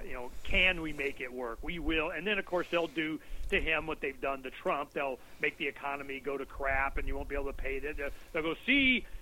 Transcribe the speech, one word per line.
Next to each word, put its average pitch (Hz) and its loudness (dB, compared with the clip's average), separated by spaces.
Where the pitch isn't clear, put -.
you 131 -4
know, 127 -6
can 185 6
we 156 -2
make 139 -2
it 127 -6
work? 120 -4
We 170 -4
will. 156 2
And 165 -4
then, 208 2
of 190 0
course, 175 0
they'll 170 2
do 156 -2
to 190 4
him 160 2
what 156 -2
they've 139 -4
done 139 -2
to 127 -6
Trump. 147 -2
They'll 139 -2
make 151 2
the 147 -2
economy 139 -4
go 139 -2
to 135 -4
crap, 135 0
and 135 0
you 139 2
won't 139 -4
be 139 -2
able 139 0
to 131 -4
pay 135 -2
it. 143 -4
They'll, 143 -2
they'll 156 0
go, 160 0
"See, 262 6